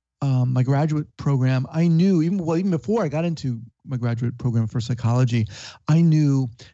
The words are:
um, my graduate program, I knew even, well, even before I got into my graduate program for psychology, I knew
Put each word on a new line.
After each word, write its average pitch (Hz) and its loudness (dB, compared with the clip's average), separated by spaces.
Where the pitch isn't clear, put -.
um, 127 0
my 127 2
graduate 147 -2
program, 131 0
I 165 0
knew 170 4
even, 175 0
well, 160 -2
even 190 0
before 202 0
I 151 -2
got 156 -2
into 139 -4
my 131 -6
graduate 117 -4
program 113 0
for 117 -6
psychology, 117 0
I 160 4
knew 147 4